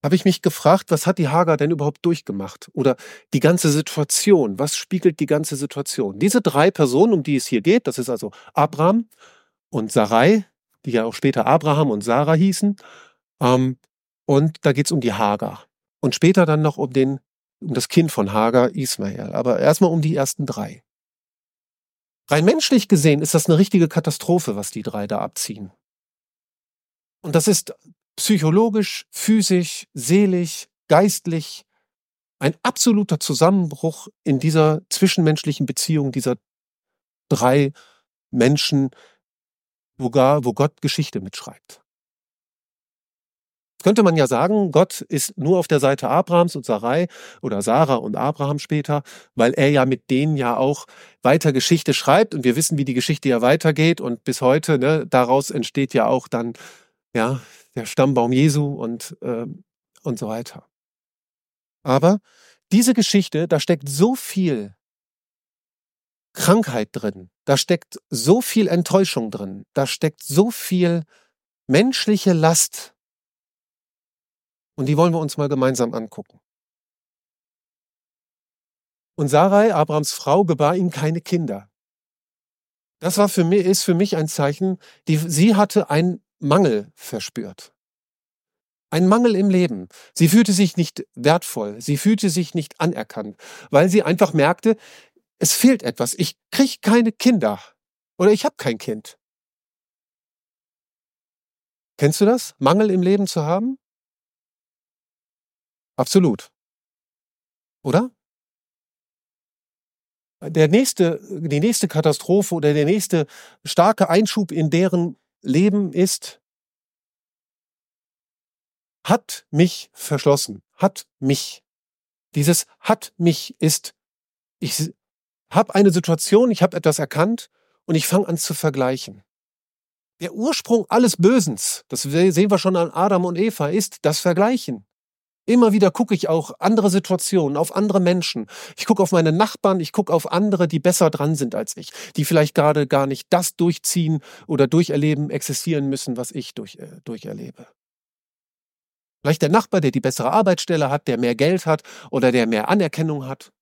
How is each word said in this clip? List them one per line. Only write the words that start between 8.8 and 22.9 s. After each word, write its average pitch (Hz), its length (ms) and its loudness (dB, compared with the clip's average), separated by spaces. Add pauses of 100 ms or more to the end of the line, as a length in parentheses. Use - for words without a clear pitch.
und 110 240 -6
Sarai, 123 520 4 (400)
die 131 60 -6
ja 113 140 0
auch 113 80 -6
später 127 320 -2
Abraham 147 440 2
und 104 140 -4
Sarah 139 300 0
hießen, 196 420 2 (680)
ähm, 127 360 0 (480)
und 147 360 2
da 143 120 2
geht's 143 180 -2
um 165 80 -2
die 120 140 -2
Hagar. 104 540 -4 (340)
Und 127 140 -2
später 180 300 4
dann 156 160 0
noch 151 160 0
um 135 140 -6
den, 135 300 0 (400)
um 165 120 -8
das 123 140 -4
Kind 165 240 2
von 101 220 -2
Hagar, 113 420 2
Ismael. 104 580 -8
Aber 120 260 -2
erstmal 160 320 4
um 165 100 0
die 156 140 0
ersten 139 300 -4
drei. 104 380 -10 (1500)
Rein 151 160 2
menschlich 254 440 2
gesehen 151 320 4